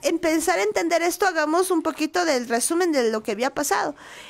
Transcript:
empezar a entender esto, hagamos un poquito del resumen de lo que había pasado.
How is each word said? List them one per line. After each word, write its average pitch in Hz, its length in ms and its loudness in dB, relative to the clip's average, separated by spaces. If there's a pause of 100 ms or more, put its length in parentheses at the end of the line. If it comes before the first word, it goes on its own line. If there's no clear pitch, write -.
empezar 330 560 0
a 403 40 0
entender 349 380 0
esto, 339 240 0
hagamos 330 460 2
un 330 100 2
poquito 330 440 -2
del 254 220 0
resumen 330 440 0
de 240 200 2
lo 220 120 -2
que 240 80 -4
había 240 220 -2
pasado. 294 420 -2 (340)